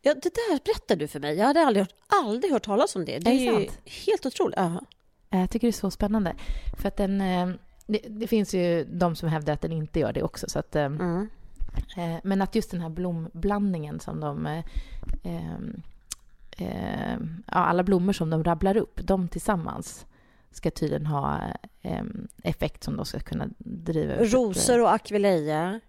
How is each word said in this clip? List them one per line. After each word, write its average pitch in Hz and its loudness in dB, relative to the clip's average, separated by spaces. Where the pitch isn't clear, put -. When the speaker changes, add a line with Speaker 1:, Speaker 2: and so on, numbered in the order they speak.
Speaker 1:
Ja, 285 4
det 269 -2
där 370 0
berättade 220 0
du 147 -2
för 151 -8
mig. 147 -2
Jag 202 4
hade 294 6
aldrig 208 4
hört, - -18
aldrig 247 0
hört 233 2
talas 220 2
om 175 -2
det. 147 -6
Det 180 4
Speaker 2:
Är - 8
Speaker 1:
är 247 4
Speaker 2:
det 214 4
Speaker 1:
ju 196 -2
Speaker 2:
sant? - -12
Speaker 1:
helt 403 2
otroligt. - 0
Ja. 175 0
Speaker 2:
Jag 185 4
tycker 233 2
det - 6
är 220 -2
så 190 -2
spännande. 202 0
För - -2
att 196 -2
den, 196 2
eh, 185 2
det, 214 0
det 214 -6
finns 214 2
ju 175 2
de 175 0
som 165 -2
hävdar 151 0
att 143 -2
den 160 -2
inte 160 -2
gör 117 2
det - 0
också, - -6
så 147 -2
att, - -8
eh, 147 4
Speaker 1:
Mm. 175 -2
Speaker 2:
eh, 170 -4
men 196 2
att 190 0
just 214 0
den 175 -4
här 165 -4
blomblandningen 170 -2
som 156 -8
de, 151 -4
eh, 156 -4
ehm, 165 -6
eh, - -4
ja, - -2
alla 175 2
blommor 190 4
som 160 0
de 160 2
rabblar 170 4
upp, - -2
de 185 2
tillsammans - -4
ska - -2
tydligen 147 -2
ha, 143 0
eh, - -4
effekt - -2
som - -4
då - -4
ska - -6
kunna 147 -4
driva 160 -4
upp - 2
ett, 220 4
Speaker 1:
Rosor 240 4
och 196 6
akvileja. 185 2